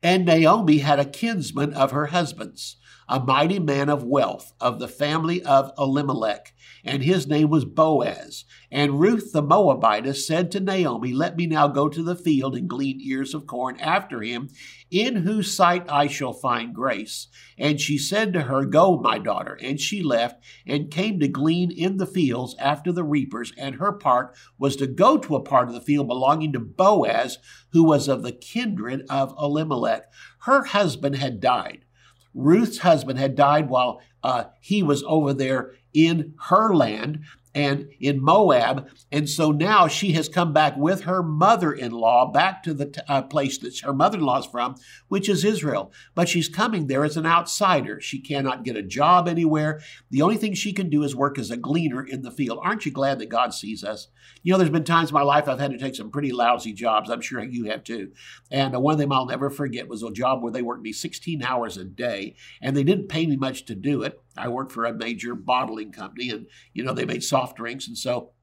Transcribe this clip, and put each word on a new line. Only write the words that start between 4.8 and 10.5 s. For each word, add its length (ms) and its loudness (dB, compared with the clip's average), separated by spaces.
family 540 -2
of 340 4
Elimelech, 800 -2
and 180 -4
his 240 2
name 240 2
was 140 2
Boaz. 800 0
And 300 0
Ruth 320 2
the 100 2
Moabitess 840 2
said 260 0